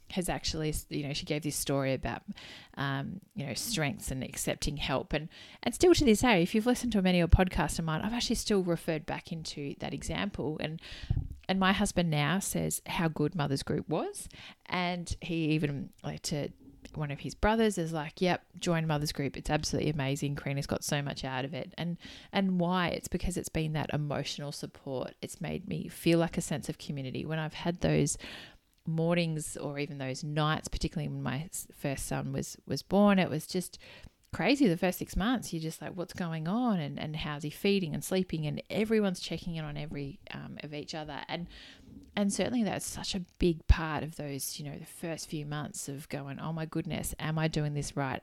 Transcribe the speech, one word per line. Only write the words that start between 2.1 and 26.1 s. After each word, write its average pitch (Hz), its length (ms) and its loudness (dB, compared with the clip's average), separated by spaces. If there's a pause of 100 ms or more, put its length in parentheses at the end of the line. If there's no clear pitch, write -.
um, 139 420 -2 (160)
you 139 120 -4
know, 123 80 -4
strengths 156 560 -2
and 131 120 -4
accepting - 540 -2
help. - 340 -2
And, 156 160 0 (360)
and 247 100 0
still 349 220 8
to 302 100 4
this 214 160 8
day, 214 220 8
if 185 100 0
you've 220 140 4
listened 247 240 2
to 208 100 4
many 180 180 6
a 170 80 6
podcast 180 520 6
of 165 60 -2
mine, 156 180 0
I've 220 100 -2
actually 240 220 0
still 202 260 2
referred 165 460 0
back 147 240 -6
into 160 480 -6
that 147 120 -4
example. 156 720 -4
And, 160 200 -4 (680)
and 190 100 2
my 190 120 6
husband 190 400 2
now 151 280 2
says 160 460 -2
how - 220 0
good 151 260 0
Mothers 143 300 0
Group - 260 -2
was. 302 400 -4 (380)
And 175 520 -2
he 165 320 -2
even, 147 380 0 (140)
like, 151 200 -8
to - 260 -2 (460)
one 151 140 -4
of 143 120 -8
his 139 120 -6
brothers 214 460 4
is 160 120 -2
like, 160 300 -4
"Yep, 175 220 2 (160)
join 165 260 2
Mothers 147 280 2
Group. 135 220 -2
It's - 140 -8
absolutely 151 400 2
amazing. 143 460 0
Karina's 139 320 -2
got - 160 -2
so 147 180 0
much 139 220 -4
out 131 200 -2
of 139 120 -6
it." 175 200 -8
And, 170 220 -2 (340)
and 190 280 2
why? 175 300 4
It's - 180 -4
because 180 280 -2
it's - 140 -4
been 156 240 0
that 151 200 0
emotional 147 580 -2
support. - 720 -8
It's - 180 -10
made 156 260 -4
me - 200 -4
feel 170 320 4